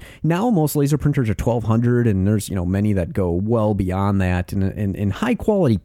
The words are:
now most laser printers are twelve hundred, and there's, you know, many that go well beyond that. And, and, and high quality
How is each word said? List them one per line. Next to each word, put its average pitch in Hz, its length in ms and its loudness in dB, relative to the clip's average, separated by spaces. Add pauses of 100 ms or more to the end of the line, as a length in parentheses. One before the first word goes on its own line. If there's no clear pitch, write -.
(240)
now 175 260 0
most 156 240 0
laser 143 240 0
printers 139 320 0
are 95 40 0
twelve 117 280 -2
hundred, 117 460 2
and 95 180 2
there's, 104 220 0
you 98 80 -4
know, 87 100 -2
many 101 260 0
that 92 200 -2
go 92 180 0
well 107 440 0
beyond 98 460 0
that. 90 320 0
And, 98 120 0
and, 98 320 -4
and 101 160 -2
high 233 240 -2
quality 170 480 2